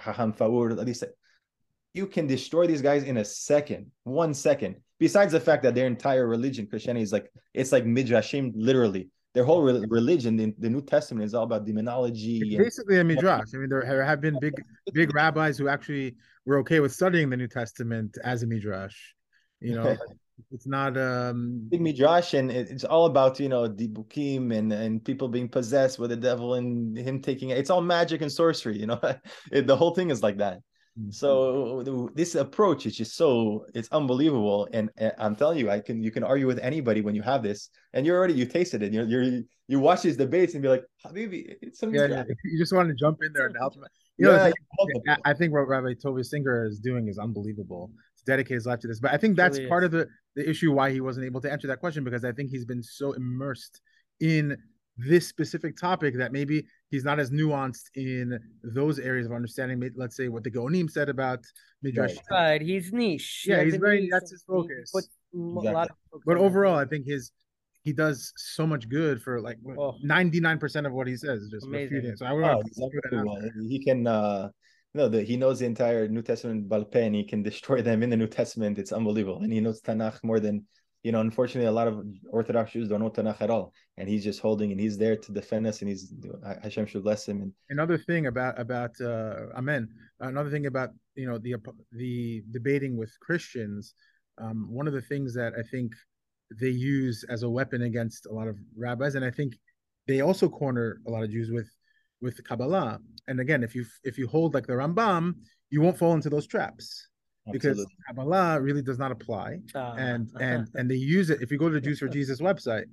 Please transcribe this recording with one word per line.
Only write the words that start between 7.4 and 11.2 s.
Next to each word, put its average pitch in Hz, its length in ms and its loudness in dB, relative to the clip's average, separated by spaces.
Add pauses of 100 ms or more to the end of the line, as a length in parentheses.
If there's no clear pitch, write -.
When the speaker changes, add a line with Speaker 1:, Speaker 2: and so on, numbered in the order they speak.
Speaker 1:
it's - 180 -2
like 123 140 6
midrashim, 120 720 2
literally. 110 540 2 (240)
Their 123 120 4
whole 165 160 6
re-, 123 280 4
religion, 117 460 4
the, 110 240 0
the 113 100 -2
New 135 120 0
Testament, 127 440 -2